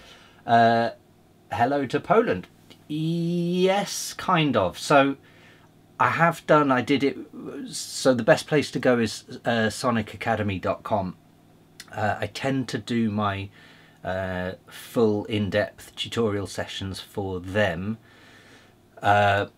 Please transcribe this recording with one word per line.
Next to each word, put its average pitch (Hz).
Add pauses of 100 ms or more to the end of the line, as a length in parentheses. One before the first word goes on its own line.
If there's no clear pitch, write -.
(460)
Uh, 117 (640)
hello 135
to 143
Poland. 180 (400)
Yes, 170
kind 151
of. 92
So 139 (840)
I 120
have 156
done, 147
I 123
did 135
it, 135 (500)
so -
the 117
best 151
place 147
to 143
go 127
is, 113
uh, 117
sonic 117
academy 101
dot 95
com. 95 (760)
Uh, 104
I 107
tend 135
to 127
do 113
my, 101 (520)
uh, 92 (140)
full 107
in-depth 104
tutorial 101
sessions 95
for 95
them, 95 (1040)
uh, 101 (120)